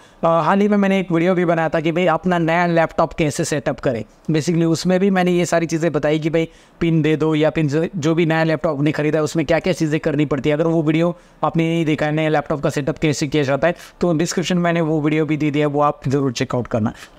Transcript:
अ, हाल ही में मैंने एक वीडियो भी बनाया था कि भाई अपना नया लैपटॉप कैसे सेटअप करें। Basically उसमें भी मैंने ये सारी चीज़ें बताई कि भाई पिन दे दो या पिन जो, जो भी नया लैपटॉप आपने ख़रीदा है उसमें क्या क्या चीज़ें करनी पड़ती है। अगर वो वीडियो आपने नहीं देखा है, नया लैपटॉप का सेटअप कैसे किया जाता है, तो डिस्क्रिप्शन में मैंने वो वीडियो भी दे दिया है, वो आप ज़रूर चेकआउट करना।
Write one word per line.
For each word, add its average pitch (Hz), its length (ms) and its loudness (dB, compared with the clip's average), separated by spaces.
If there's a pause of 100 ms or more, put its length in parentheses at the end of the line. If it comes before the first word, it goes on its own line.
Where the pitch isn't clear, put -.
(240)
अ, - 20 2
हाल 165 340 2
ही 208 80 4
में 208 80 2
मैंने 196 240 2
एक 180 120 -4
वीडियो 170 220 2
भी 180 100 2
बनाया 160 240 0
था 165 120 0
कि 160 120 -2
भाई 180 140 0
अपना 170 320 0
नया 170 280 2
लैपटॉप 165 460 0
कैसे 156 320 -2
सेटअप 143 360 -4
करें। 117 240 -2 (260)
Basically 165 360 0
उसमें 175 340 2
भी 202 100 2
मैंने 180 220 2
ये 175 140 2
सारी 165 200 0
चीज़ें 160 260 0
बताई 151 260 0
कि 156 120 -2
भाई 165 180 0 (320)
पिन 165 220 2
दे 156 140 2
दो 156 180 0
या 151 160 2
पिन 156 180 0
जो, 156 180 0 (100)
जो 160 180 0
भी 165 120 2
नया 160 180 0
लैपटॉप 156 340 -2
आपने 151 140 0
ख़रीदा 151 260 0
है 156 40 0
उसमें 151 240 -2
क्या 160 120 2
क्या 180 140 -2
चीज़ें 156 280 -2
करनी 151 260 0
पड़ती 139 220 -2
है। 147 60 2
अगर 156 120 0
वो 165 160 2
वीडियो 160 340 0 (280)
आपने 165 240 0
नहीं 165 160 0
देखा 151 220 0
है, 151 60 -2
नया 156 160 0
लैपटॉप 151 320 -2
का 151 100 0
सेटअप 147 280 -4
कैसे 151 300 0
किया 151 140 0
जाता 139 240 0
है, 175 80 0 (260)
तो 175 140 2
डिस्क्रिप्शन 170 420 -2
में 175 60 2
मैंने 170 180 0
वो 156 200 0
वीडियो 151 260 0
भी 151 100 -2
दे 147 140 0
दिया 151 160 0
है, 147 60 0
वो 143 80 0
आप 147 280 -2
ज़रूर 135 240 0
चेकआउट 123 340 -4
करना। 110 260 -2 (260)